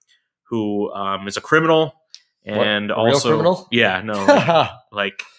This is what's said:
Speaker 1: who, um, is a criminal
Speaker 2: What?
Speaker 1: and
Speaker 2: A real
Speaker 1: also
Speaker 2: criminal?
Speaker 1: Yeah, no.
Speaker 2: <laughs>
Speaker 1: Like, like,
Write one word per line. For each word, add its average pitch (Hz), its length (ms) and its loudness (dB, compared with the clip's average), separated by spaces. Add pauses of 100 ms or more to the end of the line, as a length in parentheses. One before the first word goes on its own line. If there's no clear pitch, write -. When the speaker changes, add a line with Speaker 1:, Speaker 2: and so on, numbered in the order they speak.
(440)
Speaker 1:
who, 104 500 -4
um, 98 340 -6
is 101 100 -8
a - 40 -10
criminal 160 520 2 (500)
Speaker 2:
What? 107 220 -2
Speaker 1:
and 104 240 -2
Speaker 2:
A 104 60 -2
real - 80 0 (100)
Speaker 1:
also 131 160 2
Speaker 2:
criminal? 170 420 0
Speaker 1:
Yeah, 101 300 2
no. 104 240 -4
Speaker 2:
<laughs> 160 640 2
Speaker 1:
Like, 101 280 -6
like, - 40 -14 (160)